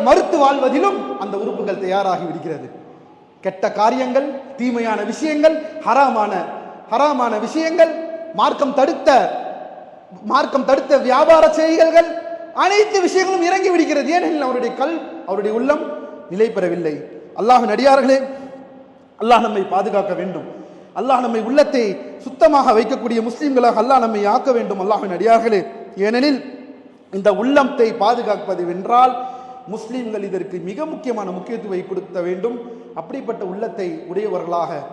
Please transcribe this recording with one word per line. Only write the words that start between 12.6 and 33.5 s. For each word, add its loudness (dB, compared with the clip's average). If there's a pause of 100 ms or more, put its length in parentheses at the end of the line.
அனைத்து 4
விஷயங்களும் 2
இறங்கி 2
விடுகிறது. 2
ஏனெனில் 0
அவருடைய -2
கல், 0 (320)
அவருடைய -2
உள்ளம் 2 (500)
நிலை 2
பெறவில்லை. -2 (460)
அல்லாஹ்வின் 4
அடியார்களே, 6 (1040)
அல்லாஹ் 6
நம்மை -2 (120)
பாதுகாக்க 0
வேண்டும். -8 (540)
அல்லாஹ் 2
நம்மை -2
உள்ளத்தை 2 (400)
சுத்தமாக 4
வைக்கக்கூடிய 0 (100)
முஸ்லிம்களாக 0
அல்லாஹ் 4
நம்மை -2 (120)
ஆக்க 0 (100)
வேண்டும். -4
அல்லாஹ்வின் -2
அடியார்களே, 4 (460)
ஏனெனில் 2 (800)
இந்த 4 (120)
உள்ளத்தை 2 (140)
பாதுகாப்பது 0 (120)
என்றால் 4 (600)
முஸ்லிம்கள் -8
இதற்கு -6 (120)
மிக -6
முக்கியமான -6 (100)
முக்கியத்துவத்தை -8
கொடுக்க -8
வேண்டும். -4 (440)
அப்படிப்பட்ட -10 (100)